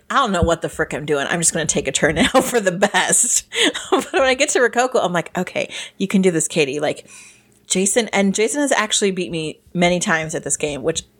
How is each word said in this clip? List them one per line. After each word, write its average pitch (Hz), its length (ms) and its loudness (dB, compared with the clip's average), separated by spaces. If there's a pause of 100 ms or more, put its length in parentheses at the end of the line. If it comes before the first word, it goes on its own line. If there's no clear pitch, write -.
"I 220 80 -4
don't 262 140 2
know 180 120 0
what 165 200 0
the 156 60 -4
frick - 260 -6
I'm 139 100 -6
doing. 143 240 -2
I'm 175 120 -2
just 165 120 2
gonna 156 140 -2
take 143 220 -2
a 131 40 -2
turn - 220 2
<laughs> - 180 2
now 262 80 6
for 247 200 0
the 190 120 0
best." - 760 0 (200)
<laughs> - 220 -6
But 349 220 0
when 285 100 2
I 262 120 4
get 277 160 0
to 311 100 0
Rococo, 240 400 2
I'm 180 120 0
like, 170 240 -4
"Okay, - 320 -4 (300)
you 196 80 0
can 190 160 4
do 185 80 6
this, 160 160 0
Katie." 147 320 0
Like, 143 300 -4 (580)
Jason, 196 460 0
and 196 240 2
Jason 226 240 0
has 277 100 0
actually 214 400 0
beat 180 220 -4
me 160 260 -6 (140)
many 175 260 2
times 160 380 -2
at - 80 -6
this - 120 -2
game, 143 280 -6
which 156 180 -2 (180)